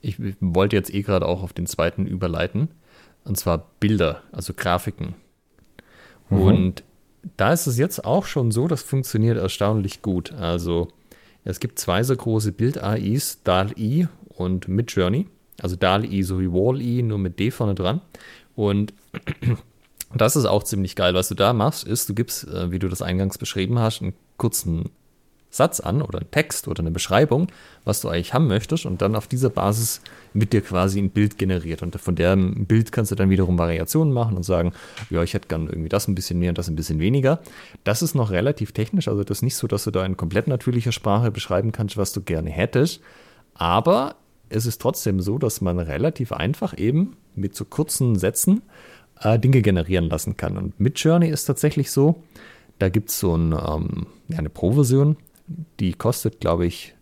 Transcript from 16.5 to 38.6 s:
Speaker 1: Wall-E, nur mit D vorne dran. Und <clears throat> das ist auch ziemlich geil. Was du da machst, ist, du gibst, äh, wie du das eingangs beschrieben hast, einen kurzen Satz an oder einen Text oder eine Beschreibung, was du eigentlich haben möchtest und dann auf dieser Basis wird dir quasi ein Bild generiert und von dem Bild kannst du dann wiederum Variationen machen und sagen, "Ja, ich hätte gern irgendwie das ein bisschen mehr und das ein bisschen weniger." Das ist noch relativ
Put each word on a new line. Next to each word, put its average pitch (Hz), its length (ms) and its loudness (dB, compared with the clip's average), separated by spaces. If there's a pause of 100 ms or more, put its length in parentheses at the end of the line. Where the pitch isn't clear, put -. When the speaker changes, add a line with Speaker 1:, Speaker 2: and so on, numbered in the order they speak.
Speaker 1:
Wall-E, 120 500 0
nur 110 160 -2
mit 92 220 -4
D 107 120 0
vorne 104 240 0
dran. 98 260 0 (540)
Und 104 380 0 (600)
<clears throat> - 640 -12
das 143 200 2
ist 135 100 4
auch 101 180 2
ziemlich 98 320 -4
geil. 90 180 2
Was 90 140 2
du 98 80 -4
da 101 180 2
machst, 120 320 0
ist, - 240 -4
du 101 40 -4
gibst, - 340 -4
äh, 90 240 -4
wie 90 80 -4
du 92 80 -2
das 92 140 -4
eingangs 95 360 -2
beschrieben 98 420 -2
hast, 110 220 0
einen 98 120 -4 (240)
kurzen 85 520 -2 (640)
Satz - 280 0
an 135 240 -2
oder - 160 -6
einen - 100 -10
Text - 380 -4
oder - 140 -4
eine 82 100 -2
Beschreibung, 131 560 2 (360)
was - 180 -2
du - 80 -4
eigentlich 87 260 -4
haben 156 120 4
möchtest 113 380 0
und 92 160 -4
dann 101 140 2
auf 107 120 -4
dieser 127 220 0
Basis 104 500 0 (340)
wird 104 200 2
dir 104 80 4
quasi 95 380 0
ein 98 100 0
Bild 104 300 0
generiert 87 420 -2
und 87 180 -6
von 92 160 -2
dem 92 520 2
Bild 113 240 4
kannst 110 200 0
du 98 40 -2
dann 98 160 4
wiederum 90 260 4
Variationen 85 560 2
machen 113 240 0
und 87 60 -4
sagen, 87 300 2 (360)
"Ja, 85 140 0
ich 85 100 -2
hätte - 140 -4
gern 80 180 -2
irgendwie 80 240 -6
das 101 180 0
ein 101 60 0
bisschen 90 240 -2
mehr 87 120 2
und 87 100 -2
das 87 80 -4
ein 80 80 -2
bisschen 78 240 -2
weniger." 131 400 2 (440)
Das - 200 0
ist 156 100 -2
noch 120 160 2
relativ 107 440 0